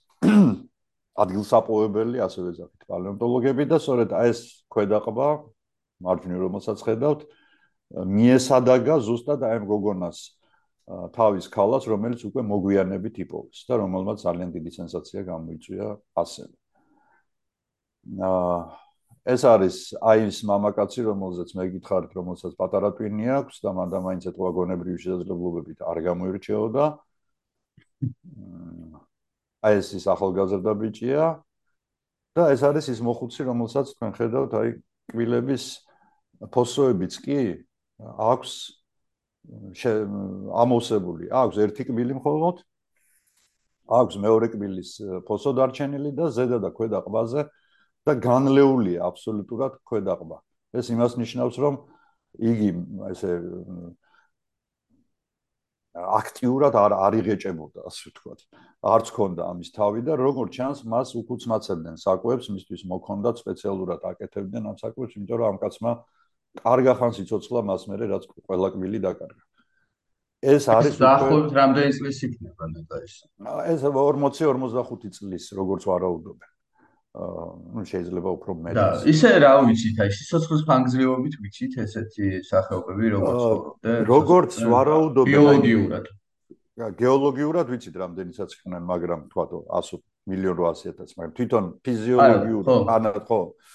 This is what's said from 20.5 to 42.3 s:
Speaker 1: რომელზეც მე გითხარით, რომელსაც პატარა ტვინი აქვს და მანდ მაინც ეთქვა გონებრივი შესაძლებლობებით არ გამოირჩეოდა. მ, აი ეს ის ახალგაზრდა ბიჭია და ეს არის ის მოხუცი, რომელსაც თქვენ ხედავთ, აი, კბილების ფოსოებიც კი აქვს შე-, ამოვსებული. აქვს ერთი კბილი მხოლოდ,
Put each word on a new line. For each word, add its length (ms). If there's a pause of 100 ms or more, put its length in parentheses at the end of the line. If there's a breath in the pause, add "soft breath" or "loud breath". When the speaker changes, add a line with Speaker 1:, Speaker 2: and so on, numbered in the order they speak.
Speaker 1:
რომელზეც 480
მე 160
გითხარით, 480
რომელსაც 400
პატარა 360
ტვინი 380
აქვს 300
და 100
მანდ 260
მაინც 300
ეთქვა 240
გონებრივი 480
შესაძლებლობებით 840
არ 160
გამოირჩეოდა. 840 (1120)
მ, 1000 (640)
აი 140
ეს 140
ის 160
ახალგაზრდა 640
ბიჭია 520 (1080)
და 120
ეს 160
არის 260
ის 120
მოხუცი, 440
რომელსაც 480
თქვენ 180
ხედავთ, 420
აი, 160 (400)
კბილების 560 (760)
ფოსოებიც 760
კი 260 (580)
აქვს 540 (1160)
შე-, 380 (440)
ამოვსებული. 800
აქვს 280
ერთი 280
კბილი 320
მხოლოდ, 480 (1200)